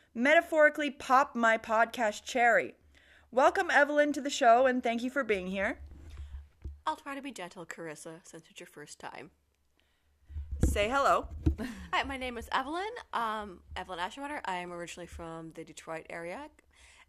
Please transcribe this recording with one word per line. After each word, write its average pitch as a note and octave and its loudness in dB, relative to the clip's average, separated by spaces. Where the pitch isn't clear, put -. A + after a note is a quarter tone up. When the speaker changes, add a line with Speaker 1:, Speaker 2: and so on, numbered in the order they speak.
Speaker 1:
metaphorically D4+ 4
pop C4+ 2
my A3+ 4
podcast A3+ 0
cherry. A3+ 2
Welcome, E4 4
Evelyn, D4 4
to D4+ -6
the C4 -6
show, B3 6
and B3 2
thank A#3 -2
you B3+ -4
for C4+ -2
being G#3 0
here. G3 -2
Speaker 2:
I'll D#4 -2
try C#4+ -10
to C#4 -8
be C4+ -10
gentle, F3 -12
Carissa, E3 -12
since E3 -20
it's - -20
your F3+ -16
first D3 -20
time. - -14
Speaker 1:
Say G#3 2
hello. B3 2
<laughs> G3+ -10
Speaker 2:
Hi, F4 0
my C4+ -6
name B3+ -8
is A#3 -12
Evelyn, D#4 -2
um, G#3+ -4
Evelyn F3+ -8
Ashenwater. C#4 -6
I F#3 -2
am F3+ -6
originally F3 -10
from E3 -12
the D#3+ -14
Detroit D#3+ -12
area, F3+ -10